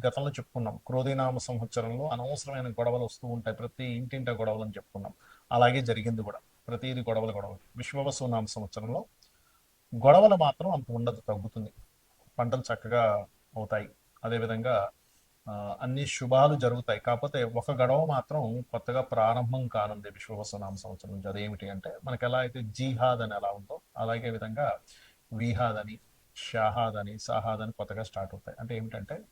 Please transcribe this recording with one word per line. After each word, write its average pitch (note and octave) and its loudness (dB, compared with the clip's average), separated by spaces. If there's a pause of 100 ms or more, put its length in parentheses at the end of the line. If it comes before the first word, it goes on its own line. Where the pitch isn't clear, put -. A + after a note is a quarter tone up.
గతంలో C#3 0
చెప్పుకున్నాం, A#2 -6
క్రోధినామ C3 0
సంవత్సరంలో A#2+ -4
అనవసరమైన C3+ -6
గొడవలు A#2+ 0
వస్తూ - -8
ఉంటాయి, A2+ -4
ప్రతి A#2+ -8
ఇంటింట B2 -4
గొడవలు A2 -2
అని A2 -6
చెప్పుకున్నాం, G2 -12 (380)
అలాగే B2 6
జరిగింది A2 0
కూడా. G2+ -8 (340)
ప్రతిదీ B2+ -6
గొడవలు, A2 0
గొడవలు. G2 -10 (180)
విశ్వవసు C3+ -4
నామ A#2 0
సంవత్సరంలో A2+ -6 (920)
గొడవలు F3 12
మాత్రం D#3+ 4
అంత D3 0
ఉండదు, A#2 -2
తగ్గుతుంది. G#2+ -4 (640)
పంటలు A#2+ 2
చక్కగా A2+ 2 (300)
అవుతాయి. G#2+ -4 (360)
అదేవిధంగా, A2+ 0 (580)
ఆ, G#2 -6
అన్ని C3 -2
శుభాలు C3 6
జరుగుతాయి. B2 0
కాకపోతే B2+ 0
ఒక A#2 -2
గొడవ C3 4
మాత్రం C3 -2
కొత్తగా B2 -2
ప్రారంభం A#2+ 2
కానుంది G#2 -2
విశ్వవసు G#2 -10
నామ G2 -8
సంవత్సరం G2 -12
నుంచి. G2 -8
అదేమిటి G2+ -6
అంటే, F#2+ -8 (120)
మనకి B2 -2
ఎలా B2 2
అయితే B2 -2
జిహాద్ B2 0
అని G#2+ -4
ఎలా G2+ -2
ఉందో, G2+ -10 (160)
అలాగే A#2 -2
విధంగా A2+ -2 (540)
విహాద్ A2+ 0
అని, G#2+ -8 (380)
షాహాద్ A2 0
అని, G#2 -6
సాహాద్ A2 -2
అని A2 -6
కొత్తగా G#2 -6
స్టార్ట్ G2 -8
అవుతాయి. - -14
అంటే A#2 -6
ఏమిటంటే, A2 -8 (100)